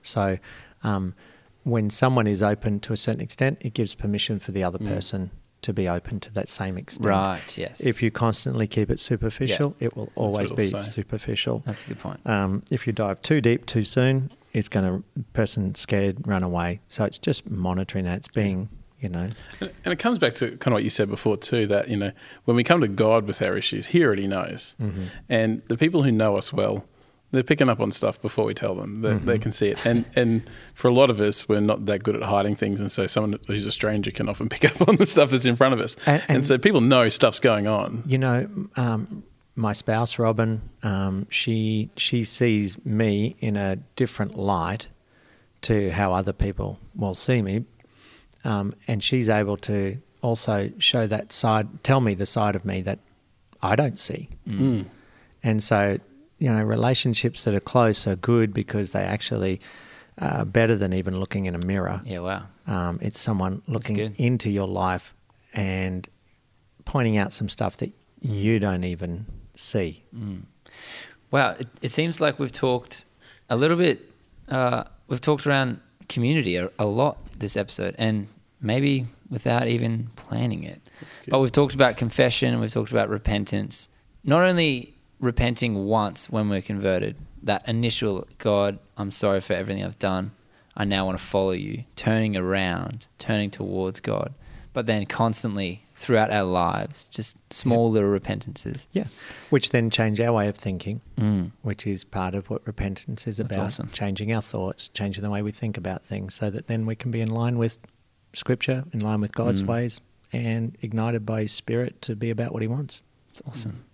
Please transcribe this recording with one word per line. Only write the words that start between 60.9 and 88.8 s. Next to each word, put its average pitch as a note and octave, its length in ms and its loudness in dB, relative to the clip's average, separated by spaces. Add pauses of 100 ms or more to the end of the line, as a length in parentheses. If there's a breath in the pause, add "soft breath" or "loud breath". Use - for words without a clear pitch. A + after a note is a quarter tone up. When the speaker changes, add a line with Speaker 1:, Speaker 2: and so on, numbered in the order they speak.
Speaker 1:
even F#2 260 -2
looking G2 240 -4
in F2+ 100 -2
a E2+ 40 -6
mirror. F#2 480 -2
Speaker 3:
Yeah, F#2 140 -8
wow. F#2+ 220 -6 (240)
Speaker 1:
Um, F2 360 -2
it's G#2 180 -6
someone F#2+ 360 0 (120)
Speaker 3:
That's - 0 - (220)
Speaker 1:
looking G#2 60 0
Speaker 3:
good. G#2 220 -4
Speaker 1:
into A#2+ 300 0
your G2+ 200 0
life F#2 440 -2 (400)
and F#2+ 560 -4 (760)
pointing A#2 340 2
out G2 140 0
some G#2 160 -4
stuff - 300 -4
that - 140 -6 (300)
you G#2+ 360 2
don't F#2 260 0
even F2+ 420 -6 (280)
see. - 480 -4 (140)
Speaker 3:
Mm. G2 260 -10 (880 loud breath)
Wow, B2+ 280 2
it, B2+ 100 -10 (140)
it C3 80 -4
seems D#3+ 300 0
like D3+ 180 2
we've C3 140 -4
talked - 520 -2 (440 soft breath)
a A#2 80 0
little D#3+ 200 4
bit, E3+ 340 2 (380)
uh, B2 360 0 (240)
we've B2+ 120 -2
talked D3 260 0
around C3+ 340 0 (280)
community A#2+ 480 2
a, F2+ 220 -2
a G#2 80 2
lot A#2+ 320 0 (200)
this G#2 180 -4
episode, F#2+ 420 -4
and G#2+ 300 0 (320)
maybe C3 460 0 (240)
without A#2+ 380 0
even A#2 480 0
planning A2+ 480 -4
it. - 160 -14 (200)
Speaker 2:
That's - 200 -20
good. - 100 -12
Speaker 3:
But C3+ 100 4
we've B2+ 120 2
talked C#3 220 4
about B2+ 220 4
confession, A#2+ 640 2
we've A2 120 -2
talked A2 180 -2
about G#2+ 180 2
repentance. G#2 800 -2 (360)
Not D#3+ 180 4
only E3 520 2 (260)
repenting A#2 640 0
once G#2 420 0
when G#2+ 200 0
we're G2 140 0
converted, G2 540 0 (280)
that G2+ 240 0
initial, A2+ 580 0 (120)
"God, G2+ 400 2 (180)